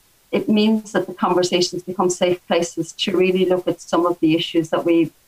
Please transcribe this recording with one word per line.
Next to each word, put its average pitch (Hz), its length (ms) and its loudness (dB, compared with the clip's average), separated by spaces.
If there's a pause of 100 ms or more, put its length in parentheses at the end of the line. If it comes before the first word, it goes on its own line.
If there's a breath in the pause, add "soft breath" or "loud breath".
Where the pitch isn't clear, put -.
(320)
it 196 160 -2
means 214 440 2
that 185 140 -2
the 185 60 -10
conversations 180 680 0
become 180 260 -2
safe 180 380 -2
places 170 460 -2
to - 220 -4
really 185 300 2
look 180 240 0
at 175 140 -4
some 175 240 0
of 170 140 -2
the 160 140 4
issues 165 360 -2
that 180 160 -2
we 165 260 2 (160)